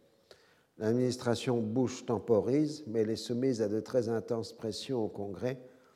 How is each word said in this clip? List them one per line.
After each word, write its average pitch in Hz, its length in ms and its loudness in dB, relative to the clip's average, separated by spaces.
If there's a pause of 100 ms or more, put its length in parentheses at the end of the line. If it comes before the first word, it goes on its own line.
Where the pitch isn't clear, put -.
(760)
L'administration 120 840 2
Bush 113 460 0
temporise, 123 840 2
mais 113 140 2
elle 107 80 2
est 110 80 0
soumise 123 440 0
à 107 60 2
de 107 140 0
très 117 260 0
intenses 113 460 -2
pressions 113 500 -4
au 101 60 -2
Congrès 101 500 -6 (360)